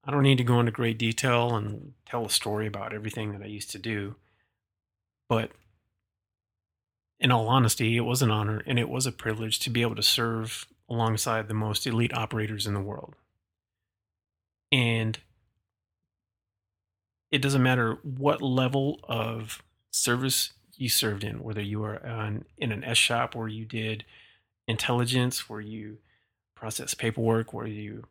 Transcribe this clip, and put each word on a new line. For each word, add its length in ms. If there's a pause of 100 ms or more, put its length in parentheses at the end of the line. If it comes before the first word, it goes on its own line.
I 80
don't 100
need 160
to 60
go 160
into 120
great 280
detail 560
and 380 (120)
tell 200
a 40
story 380
about 260
everything 380
that 100
I 60
used 240
to 80
do, 380 (1080)
but 240 (1700)
in 120
all 160
honesty, 500
it 40
was 200
an 80
honor 380
and 100
it 120
was 180
a 40
privilege 480
to 120
be 100
able 140
to 80
serve 640 (200)
alongside 600
the 80
most 320
elite 260
operators 540
in 80
the 60
world. 340 (1600)
And 460 (2250)
it 100
doesn't 220
matter 400
what 380
level 640
of 580 (260)
service 640 (220)
you 140
served 340
in, 180
whether 200
you 180
were 260
on, 400 (120)
in 140
an 120
S 140
shop 360
where 140
you 180
did 380 (640)
intelligence, 840
where 120
you 360 (580)
processed 420
paperwork, 560
where 140
you 440